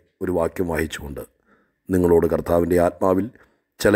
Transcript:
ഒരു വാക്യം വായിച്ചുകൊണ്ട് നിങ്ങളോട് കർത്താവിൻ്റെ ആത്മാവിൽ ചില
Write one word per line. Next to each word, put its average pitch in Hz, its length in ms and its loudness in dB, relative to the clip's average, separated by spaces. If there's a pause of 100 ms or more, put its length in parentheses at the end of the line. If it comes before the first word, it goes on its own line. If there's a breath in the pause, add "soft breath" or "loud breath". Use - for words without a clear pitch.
(200)
ഒരു 90 120 -4
വാക്യം 87 360 -2
വായിച്ചുകൊണ്ട് 76 540 -6 (640)
നിങ്ങളോട് 85 380 4
കർത്താവിൻ്റെ 85 520 0
ആത്മാവിൽ 92 480 0 (540 soft breath)
ചില 104 160 4